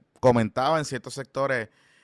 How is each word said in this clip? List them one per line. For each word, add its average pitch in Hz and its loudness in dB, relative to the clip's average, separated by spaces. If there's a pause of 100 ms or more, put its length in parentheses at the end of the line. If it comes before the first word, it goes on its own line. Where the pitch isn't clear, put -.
(200)
comentaba 127 2
en 147 -2
ciertos 127 -10
sectores, 135 -6 (340)